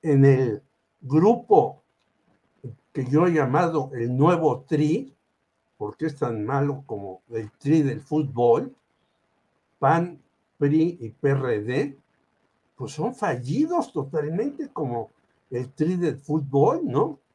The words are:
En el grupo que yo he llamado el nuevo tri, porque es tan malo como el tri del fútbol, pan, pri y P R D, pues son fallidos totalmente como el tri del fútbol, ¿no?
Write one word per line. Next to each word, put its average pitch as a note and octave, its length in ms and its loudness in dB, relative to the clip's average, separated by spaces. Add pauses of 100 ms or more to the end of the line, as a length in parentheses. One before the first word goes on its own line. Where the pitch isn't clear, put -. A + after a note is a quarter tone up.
En C#3 220 4
el B2+ 360 2 (400)
grupo E3 800 2 (1080)
que C3 140 -4
yo D3 200 4
he F3 80 2
llamado D3+ 640 0
el A#2+ 200 -4
nuevo D#3 520 4
tri, D#3 440 -2 (680)
porque G#2+ 280 -8
es C#3+ 120 -6
tan A2+ 280 -4
malo C#3 400 -2
como G2+ 460 -12
el A2 220 -10
tri D3+ 280 2
del B2 180 -2
fútbol, A#2+ 760 0 (1040)
pan, E3+ 400 0 (400)
pri D#3+ 420 2
y A2 80 -10
P C#3 200 -2
R B2+ 340 -2
D, C3 340 -4 (760)
pues C#3 160 -12
son E3 240 -8
fallidos G3+ 760 -4
totalmente D#3 800 -6
como A#2+ 380 -8 (400)
el B2+ 220 -8
tri E3 240 -2
del D#3+ 240 -2
fútbol, D3 640 0
¿no? F3+ 360 -2 (160)